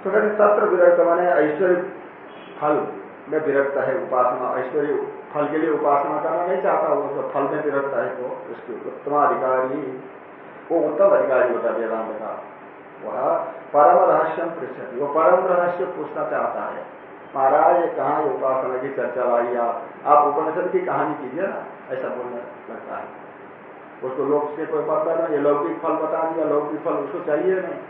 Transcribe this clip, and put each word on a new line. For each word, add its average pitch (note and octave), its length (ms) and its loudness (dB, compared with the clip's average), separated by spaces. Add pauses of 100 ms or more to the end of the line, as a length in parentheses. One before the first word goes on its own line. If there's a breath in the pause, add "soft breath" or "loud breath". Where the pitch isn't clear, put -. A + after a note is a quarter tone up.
तो F#3+ 60 -2
कहते G#3 180 4
तत्र G#3 360 4
विरक्त F3 360 6
माने F3 280 4
ऐश्वर्य D#3+ 640 2 (680)
फल D3 260 2 (420)
में D3+ 120 0
विरक्त C#3 360 2
है C3 260 0
उपासना, B2+ 580 0
ऐश्वर्य D3 520 -2 (220)
फल D3 140 0
के D#3 100 -2
लिए D#3+ 120 2
उपासना C#3+ 520 2
करना E3 240 -2
नहीं F#3 160 0
चाहता D#3+ 260 2
वो, C#3+ 340 -2
तो C3 60 -6
फल C#3 120 -2
में C#3+ 240 -2
विरक्त C3+ 300 -2
है - 220 -2
तो - 360 -10
उसके - 200 -12
उत्तमाधिकारी, C3 1300 0 (680)
वो D3+ 160 2
उत्तम G3 200 4
अधिकारी B2 460 4
होता A#2 160 0
है A2 80 -2
वेदांत A2+ 440 -4
का। G2 200 -10 (600)
वह C3+ 340 0 (360)
परम E3+ 360 8
रहस्यम E3 400 0
पृच्छति, A#2+ 500 -8
वो D3 60 0
परम F3+ 400 4
रहस्य F3 380 2
पूछना D3+ 460 -6
चाहता A#2 320 -2
है। - 240 -8 (500)
महाराज D3+ 400 6
ये E3+ 100 2
कहाँ D3+ 360 0
ये C3+ 120 0
उपासना C3 440 0
की C#3 100 -4
चर्चा B2 360 -2
लाई A#2+ 300 2
आप, A#2 280 -2 (240)
आप D3 200 8
उपनिषद D#3 460 0
की F3+ 80 2
कहानी D3+ 340 -2
कीजिए D#3 320 -6
ना, - 180 -6 (260)
ऐसा C#3+ 180 -6
बोलने B2 280 -8 (360)
लगता F#2+ 240 -12
है। - 80 -10 (1000)
उसको C3 200 -4
लोक D3 320 0
से D#3 100 -4
कोई D3+ 140 -2
मतलब D#3+ 400 0
नहीं, E3 80 0
ये D3 100 0
लौकिक D3 400 2
फल D#3 140 -2
बता D#3+ 380 -2
दिया, D#3+ 140 0
लौकिक D3 360 0
फल E3 120 -2
उसको D3+ 280 -4
चाहिए D#3+ 340 0
नहीं। F3+ 200 -4 (160)